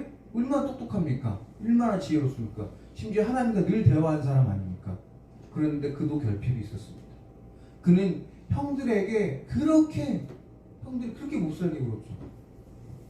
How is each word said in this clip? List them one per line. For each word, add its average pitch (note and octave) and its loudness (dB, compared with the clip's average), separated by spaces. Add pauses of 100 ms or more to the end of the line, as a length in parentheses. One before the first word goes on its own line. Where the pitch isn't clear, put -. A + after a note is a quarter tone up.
(340)
얼마나 C4 0
똑똑합니까? C3 -4 (220)
얼마나 A3+ 4
지혜롭습니까? B2+ -2 (260)
심지어 G#3+ 0
하나님과 A#3 2
늘 G#3 2
대화한 D3+ 6
사람 C3+ 4
아닙니까? F#2 -6 (540)
그런데 D3 -2
그도 D3+ -2
결핍이 G#2+ -2
있었습니다. - -14 (760)
그는 F3+ 4 (240)
형들에게 A3+ 0
그렇게, D4+ 2 (560)
형들이 B3 -8
그렇게 C#4+ -8
못 D#3+ -2
살게 D#3+ -2
굴었죠. A2+ -6 (920)